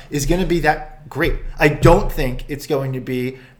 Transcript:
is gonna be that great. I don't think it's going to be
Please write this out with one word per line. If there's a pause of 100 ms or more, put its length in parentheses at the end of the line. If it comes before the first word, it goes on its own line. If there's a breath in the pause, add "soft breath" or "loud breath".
is
gonna
be
that
great. (260 loud breath)
I
don't
think
it's
going
to
be (220 loud breath)